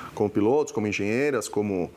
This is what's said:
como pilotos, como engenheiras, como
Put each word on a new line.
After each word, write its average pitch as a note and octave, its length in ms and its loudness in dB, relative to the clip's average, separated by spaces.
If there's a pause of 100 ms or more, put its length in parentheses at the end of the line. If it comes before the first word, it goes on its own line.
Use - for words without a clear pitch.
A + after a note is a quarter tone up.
(140)
como G#2 160 0
pilotos, B2+ 420 2
como G#2+ 140 -2
engenheiras, A2 600 0
como G2 480 -2